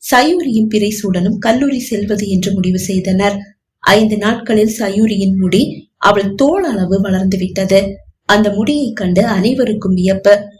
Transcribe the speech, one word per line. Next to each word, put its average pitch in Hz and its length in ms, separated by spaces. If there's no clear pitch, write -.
சயூரியும் 262 720
பிறைசூடனும் 208 680
கல்லூரி 254 420
செல்வது 202 480
என்று 185 240
முடிவு 185 260
செய்தனர். 190 580
ஐந்து 214 340
நாட்களில் 220 580
சயூரியின் 196 640
முடி 185 260
அவள் 196 360
தோள் 339 300
அளவு 190 360
வளர்ந்து 190 380
விட்டது. 190 420
அந்த 208 220
முடியை 240 420
கண்டு 185 340
அனைவருக்கும் 214 680
வியப்பு. 190 400